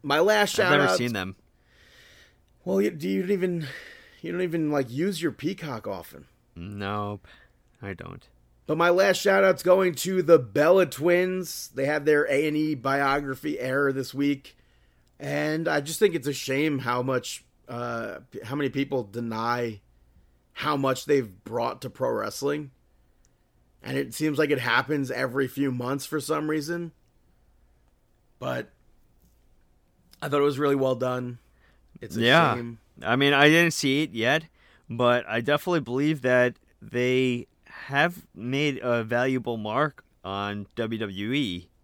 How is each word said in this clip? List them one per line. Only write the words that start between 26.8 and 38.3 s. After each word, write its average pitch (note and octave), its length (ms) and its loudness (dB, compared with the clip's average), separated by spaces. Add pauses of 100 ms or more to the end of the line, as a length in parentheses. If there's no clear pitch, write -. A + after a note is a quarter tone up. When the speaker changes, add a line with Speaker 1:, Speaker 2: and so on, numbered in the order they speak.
Speaker 1:
But B2+ 320 -6 (1500)
I D3+ 80 -8
thought C#3+ 120 2
it - 20 4
was C#3 160 2
really C#3+ 160 4
well C3 200 2
done. B2 440 -6 (600)
It's G#2+ 160 -12
a A2+ 60 0
Speaker 2:
Yeah. C3 340 6
Speaker 1:
shame. A#2 240 -10 (220)
Speaker 2:
I A#2 140 2
mean, C#3+ 180 4
I C#3+ 160 8
didn't E3 240 6
see C#3+ 300 0
it - 80 -6
yet, B2+ 340 0 (440)
but B2 380 2
I A2+ 140 -2
definitely D3 380 0
believe C3+ 420 -2
that B2 360 4 (240)
they B2 640 0 (180)
have D#3+ 680 -2